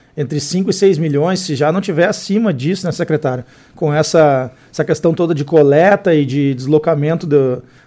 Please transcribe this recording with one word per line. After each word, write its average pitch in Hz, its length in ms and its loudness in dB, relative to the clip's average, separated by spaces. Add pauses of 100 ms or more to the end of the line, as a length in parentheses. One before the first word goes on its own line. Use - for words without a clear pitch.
(160)
entre 147 240 -4
cinco 185 300 -2
e - 20 -2
seis 190 260 2
milhões, 160 400 0
se 160 160 -6
já 147 160 0
não 185 100 0
tiver 175 280 0
acima 208 440 -2
disso, 151 320 -4
né, 170 60 -4
secretário? 139 540 -2 (320)
Com 147 180 -2
essa, 147 560 2 (220)
essa 160 120 -4
questão 165 300 0
toda 175 180 -2
de 143 120 -2
coleta 165 680 4
e 147 140 2
de 139 260 0
deslocamento 151 760 -2
do, 131 340 0 (240)